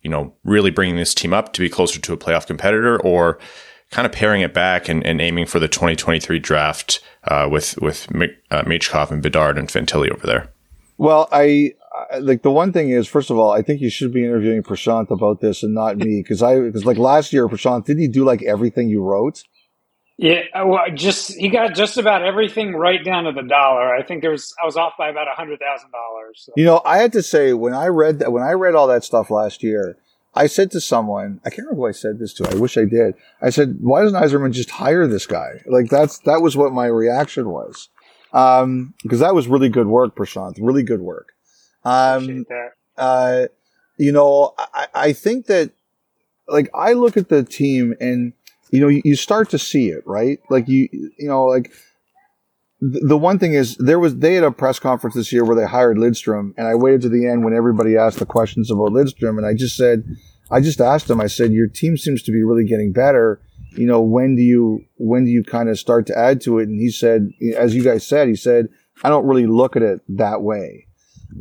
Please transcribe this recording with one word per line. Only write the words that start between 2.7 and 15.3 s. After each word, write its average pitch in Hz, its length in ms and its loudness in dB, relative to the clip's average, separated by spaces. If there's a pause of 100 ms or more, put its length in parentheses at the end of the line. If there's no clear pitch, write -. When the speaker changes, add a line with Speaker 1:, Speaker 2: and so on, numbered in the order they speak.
Speaker 1:
or 87 380 0 (500)
kind 123 160 -2
of - 60 -2
paring 107 300 0
it - 120 -4
back 90 360 0
and, 80 160 -2
and 80 160 -2
aiming 85 240 -2
for - 140 -2
the 80 80 0
twenty 82 280 -2
twenty-three 82 440 -2
draft, 76 600 -2 (260)
uh, 71 240 0
with, 76 300 -4
with - 320 -6
Mi-, 82 240 -4 (160)
uh, 76 120 -2
Michkov 78 480 -2
and 73 100 -4
Bedard 76 360 0
and 65 120 -8
Fantilli - 420 -2
over - 140 -10
there. 58 260 -4 (460)
Speaker 2:
Well, 156 340 2
I, 147 420 4 (380)
I, 139 60 -6
like, 131 240 0
the 139 100 2
one 170 220 2
thing 160 160 0
is, 123 180 0
first 143 220 -2
of 120 80 0
all, 110 140 4
I 107 100 0
think 147 200 -2
you 123 80 -2
should 127 220 -6
be 123 120 -2
interviewing 110 400 0
Prashanth 110 480 -2
about 104 300 0